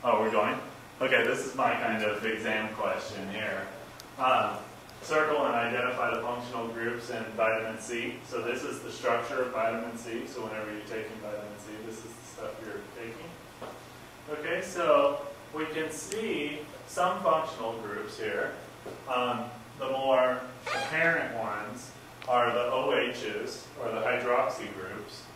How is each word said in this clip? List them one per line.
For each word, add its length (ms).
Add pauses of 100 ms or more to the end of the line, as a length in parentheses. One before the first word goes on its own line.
Oh, 140
we're 80
going? 260 (460)
Okay, 240
this 180
is 120
my 180
kind 300
of 200
exam 520
question 560
here. 340 (540)
Um, 320 (500)
circle 460
and 80
identify 580
the 80
functional 460
groups 420
in 140 (120)
vitamin 440
C. 340 (160)
So 140
this 180
is 200
the 100
structure 500
of 100
vitamin 460
C. 300
So 180
whenever 260
you're 100
taking 420
vitamin 340
C, 160 (140)
this 100
is 60
the 320
stuff 160 (120)
you're 180 (140)
taking. 300 (1040)
Okay, 340
so 640 (300)
we 180
can 160
see 680 (260)
some 380
functional 560
groups 400
here. 340 (580)
Um, 340 (340)
the 100
more 500 (280)
apparent 680
ones 540 (380)
are 240
the 200
O 220
H's, 720 (160)
or 80
the 120
hydroxy 720
groups. 480 (120)